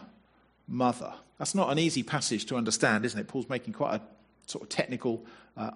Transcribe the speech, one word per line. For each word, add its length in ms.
mother. 460
That's 180
not 160
an 80
easy 240
passage 420
to 100
understand, 480
isn't 140
it? 80
Paul's 220
making 240
quite 240
a 40
sort 160
of 60
technical, 560
uh, 200